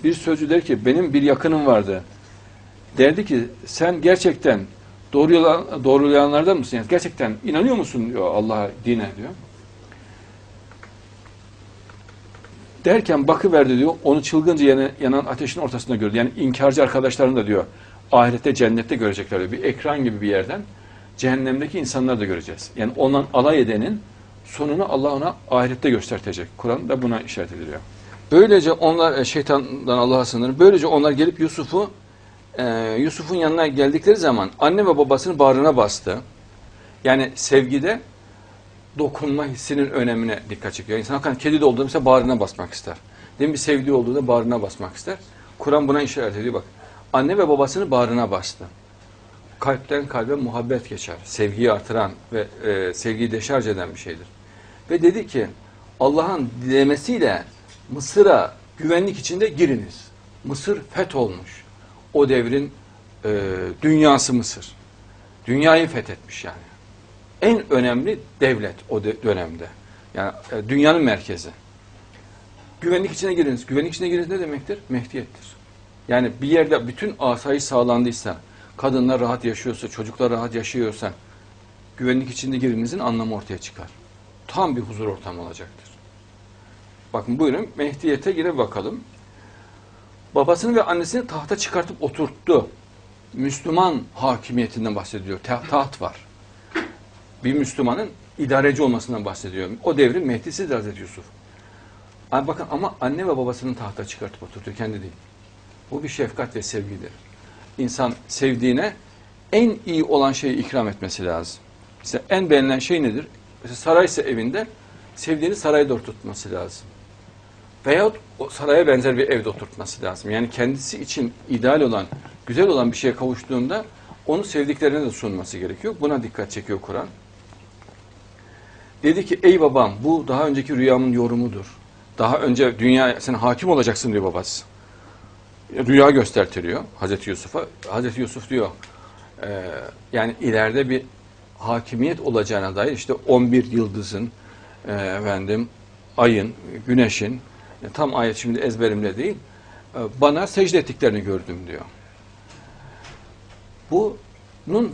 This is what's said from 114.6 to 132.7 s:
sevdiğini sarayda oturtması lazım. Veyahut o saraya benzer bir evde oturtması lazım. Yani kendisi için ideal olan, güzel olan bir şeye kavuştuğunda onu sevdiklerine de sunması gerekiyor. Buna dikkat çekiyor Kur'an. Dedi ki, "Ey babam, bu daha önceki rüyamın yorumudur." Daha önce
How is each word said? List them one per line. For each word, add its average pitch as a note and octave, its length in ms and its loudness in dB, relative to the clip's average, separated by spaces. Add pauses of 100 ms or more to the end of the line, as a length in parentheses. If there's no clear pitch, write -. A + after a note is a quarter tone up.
sevdiğini D#3+ 400 -2
sarayda D3 380 2
oturtması G#2 580 -10
lazım. F2+ 340 -10 (1000)
Veyahut G3 300 2 (220)
o C3+ 100 -8
saraya C#3+ 380 2
benzer C3 300 4
bir C3+ 120 2
evde A2 200 -2
oturtması - 540 -12
lazım. F#2+ 280 -8
Yani A#2 200 -2
kendisi C3+ 520 -6
için B2+ 300 -6 (160)
ideal B2+ 320 2
olan, A2 260 0 (400)
güzel D#3 220 2
olan B2+ 240 2
bir - 40 -12
şeye B2+ 200 0
kavuştuğunda C3 680 -4 (420)
onu F3 180 -2
sevdiklerine D3 560 0
de C#3+ 100 -4
sunması F#2+ 480 -8
gerekiyor. F#2 420 -8
Buna D3 220 -2
dikkat G#2+ 280 -8
çekiyor G2+ 300 -8
Kur'an. G#2 260 -8 (2000)
Dedi E3+ 240 2
ki, - 160 -2
"Ey F#3 180 8
babam, C3 320 4 (120)
bu D#3 240 0
daha C3+ 180 0
önceki C#3 300 -2
rüyamın B2+ 360 4
yorumudur." A#2+ 680 -2 (400)
Daha A#2+ 180 2
önce B2 400 2